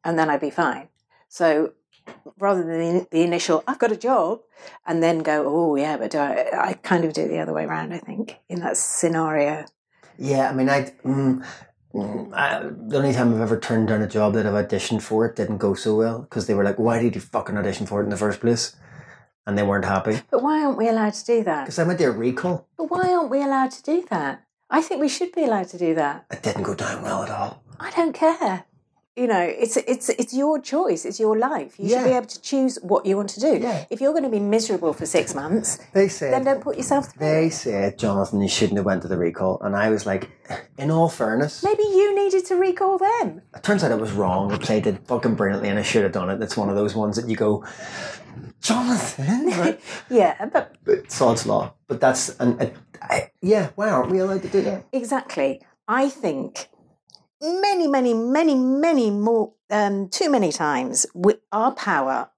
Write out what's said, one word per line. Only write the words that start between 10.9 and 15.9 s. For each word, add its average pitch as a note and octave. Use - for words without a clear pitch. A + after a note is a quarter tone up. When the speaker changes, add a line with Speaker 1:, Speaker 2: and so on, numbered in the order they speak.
Speaker 2:
mm, C3
mm, G#2
I, -
the C#3
only C#3
time A#2+
I've A2
ever A2
turned A2
down G#2+
a G#2
job G#2+
that G#2+
I've G2+
auditioned G#2+
for, A2
it A2+
didn't G#2
go G2
so G#2+